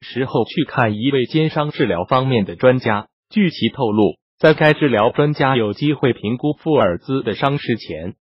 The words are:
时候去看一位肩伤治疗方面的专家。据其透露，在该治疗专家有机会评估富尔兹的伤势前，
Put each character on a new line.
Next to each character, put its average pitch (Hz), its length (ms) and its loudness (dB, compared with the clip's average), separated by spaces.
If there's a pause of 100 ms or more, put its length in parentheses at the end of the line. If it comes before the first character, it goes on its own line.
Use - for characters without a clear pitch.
时 131 240 -6
候 123 180 -2
去 - 200 -4
看 113 300 0
一 113 160 -2
位 135 140 0
肩 156 240 0
伤 151 220 -4
治 147 160 -2
疗 90 180 -2
方 131 240 0
面 120 160 2
的 87 100 -6
专 127 240 4
家。 107 300 -4 (200)
据 196 220 2
其 113 200 -2
透 127 200 -4
露， 104 260 2 (220)
在 156 160 6
该 151 180 4
治 151 160 0
疗 113 220 2
专 147 220 0
家 135 240 0
有 107 160 0
机 147 220 -2
会 127 180 -2
评 110 240 -6
估 147 160 -2
富 160 220 -4
尔 101 240 2
兹 135 240 -4
的 110 120 -4
伤 143 240 -2
势 120 180 -4
前， 85 380 -12 (120)